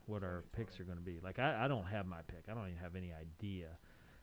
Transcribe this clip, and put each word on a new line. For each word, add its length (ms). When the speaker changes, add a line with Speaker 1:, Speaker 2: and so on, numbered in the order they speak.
Speaker 1:
what 160
our 180
Speaker 2:
twenty 120
twenty. 120
Speaker 1:
picks 160
are 40
gonna 180
be. 180
Like, 180
I, 260
I 40
don't 180
have 200
my 160
pick. 260
I 60
don't 140
even 100
have 180
any 160
idea 640